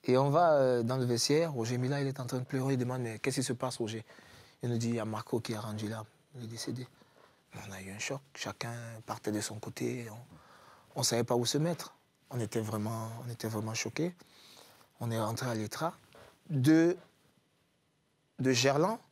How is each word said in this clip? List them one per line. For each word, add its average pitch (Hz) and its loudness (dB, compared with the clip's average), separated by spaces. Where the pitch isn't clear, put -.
Et 123 6
on 139 4
va, 160 6
euh, 127 6
dans 123 2
le 127 2
vestiaire. 143 4
Roger 120 0
Mila, 135 0
il 139 0
est 135 -6
en 123 -6
train 127 -2
de 127 -2
pleurer. 135 0
Il 127 2
demande, 123 -2
mais 113 -4
qu'est-ce 139 0
qui 127 0
se 131 -2
passe, 123 -4
Roger ? 110 -4
Il 123 -2
nous 117 0
dit, 117 0
il 117 0
y 113 -2
a 107 -4
Marco 107 -2
qui 113 -6
a 107 -6
rendu 107 -6
l'âme. 110 -8
Il 120 -12
est - -10
décédé. 123 -8
On 98 -12
a 95 -12
eu 95 -12
un 101 -12
choc. 135 -6
Chacun 117 -8
partait 110 -4
de 107 0
son 107 -6
côté. 120 -6
On, - -16
on - 0
savait 117 2
pas 120 2
où 120 2
se 117 0
mettre. 160 -2
On 123 -4
était 113 -2
vraiment, 110 -4
on 120 -8
était 113 -6
vraiment 110 -4
choqués. 170 -2
On 120 -2
est 113 0
rentré 113 -2
à 117 -2
l'Etra. 110 -4
De, 160 6
de 131 2
Gerland 139 4